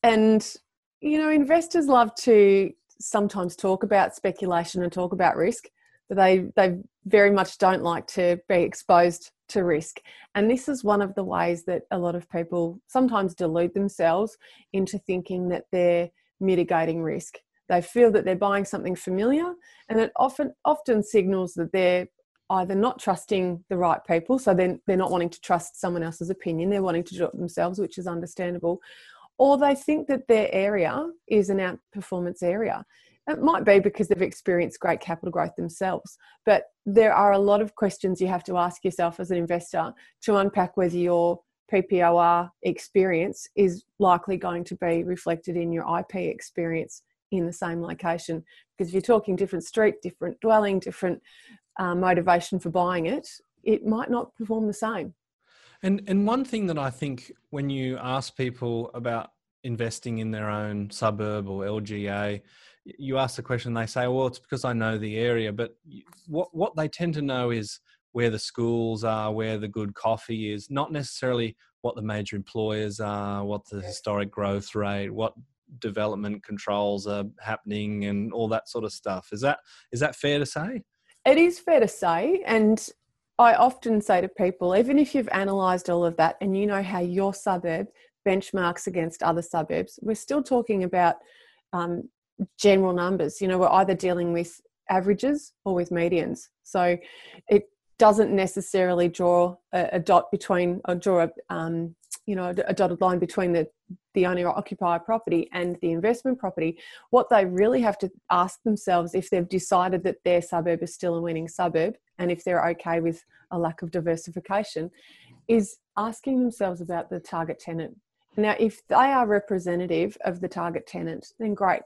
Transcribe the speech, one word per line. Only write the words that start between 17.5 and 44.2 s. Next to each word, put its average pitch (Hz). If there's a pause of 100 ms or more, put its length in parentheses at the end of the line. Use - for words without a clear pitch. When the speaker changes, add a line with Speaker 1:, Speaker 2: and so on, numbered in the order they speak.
Speaker 1:
They 175
feel 240
that 208
they're 185
buying 202
something 185
familiar, 254 (360)
and 220
it 226
often, - (120)
often 262
signals 190
that 165
they're 180 (420)
either 190
not 208
trusting 180
the 185
right 170
people, 170
so 196
then 180
they're 190
not 185
wanting 175
to -
trust -
someone 175
else's 165
opinion, 175
they're 202
wanting 175
to 185
do 175
it -
themselves, 175
which 196
is 180
understandable, 175 (580)
or 277
they 285
think -
that 262
their 220
area 202 (160)
is 202
an 196
outperformance 185
area. 190 (420)
It 302
might 294
be 202
because 202
they've 185
experienced 175
great 170
capital 170
growth 165
themselves, 175 (280)
but 208 (220)
there 214
are 202
a 196
lot 202
of 214
questions 185
you 185
have 185
to 180
ask 175
yourself 170
as 175
an 185
investor 170 (300)
to 214
unpack 196
whether 175
your 175 (320)
P 196
P 185
O 170
R 175 (120)
experience 185
is 190 (120)
likely 185